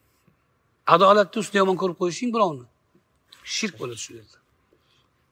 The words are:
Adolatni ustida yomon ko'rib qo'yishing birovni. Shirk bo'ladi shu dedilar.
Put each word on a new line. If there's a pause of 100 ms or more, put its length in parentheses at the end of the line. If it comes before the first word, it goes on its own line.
(880)
Adolatni
ustida
yomon
ko'rib
qo'yishing
birovni. (800)
Shirk
bo'ladi
shu
dedilar. (920)